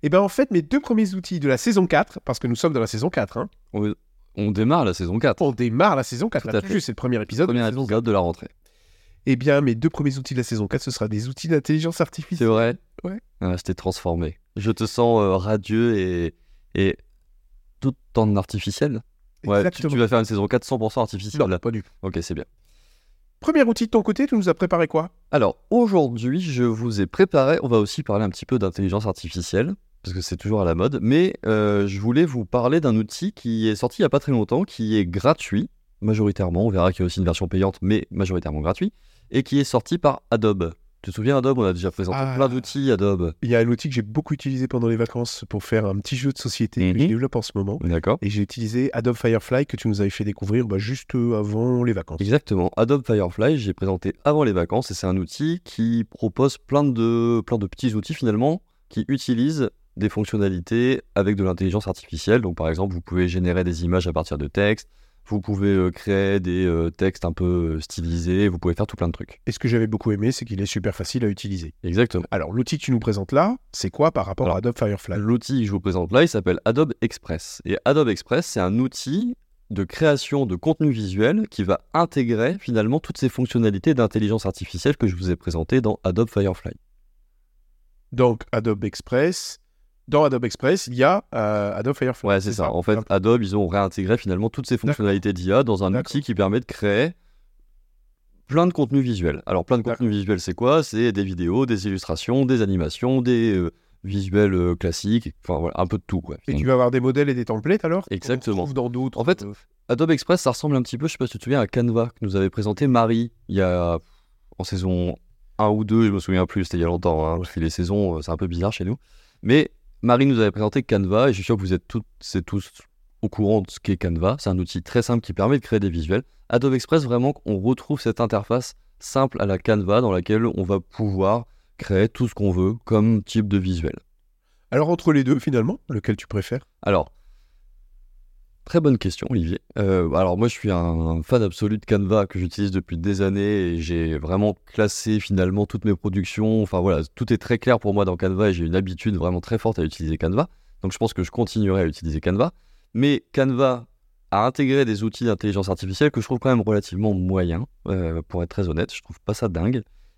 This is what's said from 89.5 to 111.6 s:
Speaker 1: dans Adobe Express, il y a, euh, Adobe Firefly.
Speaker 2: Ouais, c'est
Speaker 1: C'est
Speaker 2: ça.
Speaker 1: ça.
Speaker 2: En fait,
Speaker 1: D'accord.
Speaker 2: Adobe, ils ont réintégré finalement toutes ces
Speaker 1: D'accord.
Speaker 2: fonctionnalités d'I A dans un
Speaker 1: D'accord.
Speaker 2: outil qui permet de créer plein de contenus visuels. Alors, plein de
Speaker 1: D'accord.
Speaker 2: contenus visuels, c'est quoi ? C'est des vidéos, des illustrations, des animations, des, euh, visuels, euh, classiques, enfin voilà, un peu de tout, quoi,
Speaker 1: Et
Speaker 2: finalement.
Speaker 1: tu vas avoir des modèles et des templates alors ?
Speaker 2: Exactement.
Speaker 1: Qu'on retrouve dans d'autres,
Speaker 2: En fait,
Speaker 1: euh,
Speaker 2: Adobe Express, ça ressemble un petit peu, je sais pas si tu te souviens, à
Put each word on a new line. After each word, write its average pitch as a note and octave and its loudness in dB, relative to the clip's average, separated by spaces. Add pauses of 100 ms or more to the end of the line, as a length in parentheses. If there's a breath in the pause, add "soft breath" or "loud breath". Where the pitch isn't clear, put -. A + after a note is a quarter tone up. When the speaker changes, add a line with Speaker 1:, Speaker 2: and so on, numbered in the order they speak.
Speaker 1:
dans D3 4
Adobe B2+ 2
Express, C#3+ 0
il B2 -8
y B2+ 4
a, F3+ 4 (120)
euh, G#2 0
Adobe B2 -2
Firefly. B2+ -2
Speaker 2:
Ouais, G2 4
c'est G2+ -2
Speaker 1:
C'est F2 -4
Speaker 2:
ça. F2+ -2
Speaker 1:
ça. - 0
Speaker 2:
En F2 -2
fait, G#2+ 2
Speaker 1:
D'accord. G#2+ -2
Speaker 2:
Adobe, A2 4
ils G2 -4
ont G2+ 2
réintégré G2 0
finalement G2 -2
toutes - -8
ces - 0
Speaker 1:
D'accord. A#2+ -2
Speaker 2:
fonctionnalités G2+ 0
d'I F2+ -2
A B2+ 6
dans G#2 0
un F#2+ 2
Speaker 1:
D'accord. B2 -2
Speaker 2:
outil D3 -2
qui A#2+ -6
permet G2 2
de B2 -8
créer G#2+ 0 (1400)
plein D#3+ 4
de F3+ 2
contenus C#3 2
visuels. F2+ 0
Alors, F2 0
plein B2+ 2
de A2+ 0
Speaker 1:
D'accord. A#2 -4
Speaker 2:
contenus A2 0
visuels, G2 0
c'est F2 -6
quoi ? C#3 2
C'est A#2 0
des G2+ 0
vidéos, F#2 0
des G#2 -2
illustrations, G#2+ -2
des B2 2
animations, G2 0
des, A#2 2
euh, F2+ 0 (340)
visuels, G2 2
euh, F2 2
classiques, G2 -2 (140)
enfin D#2+ -2
voilà, E2 -4
un F#2 2
peu F2+ -4
de - -12
tout, F2 -4
quoi, - -12
Speaker 1:
Et - -16
Speaker 2:
finalement. - -4
Speaker 1:
tu D2+ 0
vas C3 4
avoir B2 4
des B2+ 0
modèles C3+ 0
et B2+ 0
des A#2+ -4
templates B2+ -2
alors ? F3 -2
Speaker 2:
Exactement. A2+ -2
Speaker 1:
Qu'on F#2 0
retrouve C3+ -4
dans B2 -2
d'autres, B2 -4
Speaker 2:
En A#2 0
fait, F3 0
Speaker 1:
euh, G2+ -12 (360)
Speaker 2:
Adobe D3 2
Express, F3 2
ça C#3 2
ressemble D3 -2
un C3 2
petit A#2+ -6
peu, C#3+ -6
je D#3 -2
sais - -12
pas B2+ -2
si - -10
tu A2+ -10
te - -12
souviens, C3+ 0
à G#2+ 2